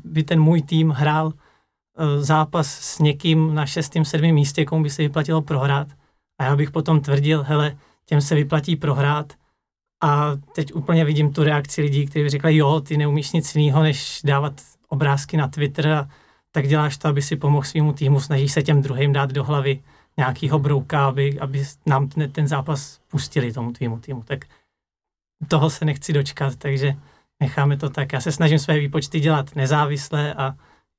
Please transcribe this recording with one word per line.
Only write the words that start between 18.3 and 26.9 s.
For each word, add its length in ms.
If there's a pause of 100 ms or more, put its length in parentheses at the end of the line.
se 120
těm 180
druhým 320
dát 180
do 120
hlavy 400 (340)
nějakýho 420
brouka, 480
aby, 320
aby 240 (220)
nám 220
ten, 240
ten 160
zápas 600
pustili, 460
tomu 180
tvýmu 280
týmu." 240
Tak 220 (1040)
toho 220
se 160
nechci 280
dočkat, 420
takže 380 (460)